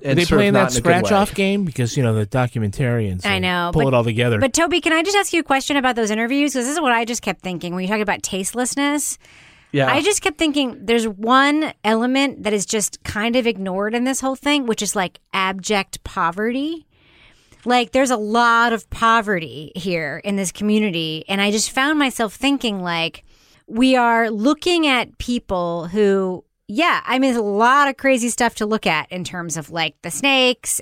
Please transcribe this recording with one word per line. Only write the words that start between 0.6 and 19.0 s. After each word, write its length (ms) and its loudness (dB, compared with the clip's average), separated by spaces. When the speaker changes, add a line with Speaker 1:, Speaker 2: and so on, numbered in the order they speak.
Speaker 2:
that 40 -6
Speaker 1:
in 40 0
a 40 -2
good 80 2
way. 80 6
Speaker 2:
scratch-off 360 2
game? 300 0
Because, 320 -2
you 60 0
know, 120 2
the 120 0
documentarians, 1000 -2
Speaker 3:
I 120 0
Speaker 2:
uh, 20 -2
Speaker 3:
know, 340 0
Speaker 2:
pull 120 4
Speaker 3:
but, 40 4
Speaker 2:
it 60 2
all 100 4
together. 360 2
Speaker 3:
but 120 2
Toby, 280 2
can 120 0
I 120 2
just 120 0
ask 160 2
you 80 2
a 40 -4
question 320 0
about 180 0
those 160 0
interviews? 420 0
'Cause 140 -2
this 80 -4
is 60 -2
what 120 2
I 120 2
just 180 -6
kept 200 -6
thinking 340 -8
when 80 -4
you 40 -4
talk 120 0
about 240 -2
tastelessness. 920 -4
Speaker 1:
Yeah. 220 2
Speaker 3:
I 100 2
just 180 0
kept 160 -2
thinking 440 -2
there's 260 0
one 680 2
element 580 0
that 100 -2
is 140 -2
just 380 -4
kind 320 -2
of 100 2
ignored 480 -4
in 80 0
this 180 -2
whole 160 -4
thing, 300 0
which 160 -2
is, 140 -4
like, 240 -4
abject 720 -4
poverty. 840 -4
Like, 280 0
there's 180 4
a 60 2
lot 560 2
of 180 -6
poverty 840 0